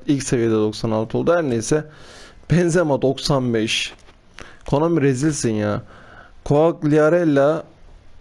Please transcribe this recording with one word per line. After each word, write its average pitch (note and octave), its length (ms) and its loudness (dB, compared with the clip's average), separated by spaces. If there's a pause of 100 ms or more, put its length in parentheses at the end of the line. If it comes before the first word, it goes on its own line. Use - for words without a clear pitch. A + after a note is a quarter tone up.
ilk C#3 160 0
seviyede A#2 300 0
doksan G#2+ 380 -2
altı A2 260 -4
oldu? C3 160 0
Her F3 100 0
neyse. C#3+ 420 -2 (680)
Benzema D#3+ 500 2
doksan C3 520 0
beş. A2 400 -2 (760)
Konami D#3 340 0
rezilsin C3+ 520 0
ya. G#2 280 -2 (600)
Quagliarella D3+ 1200 2 (580)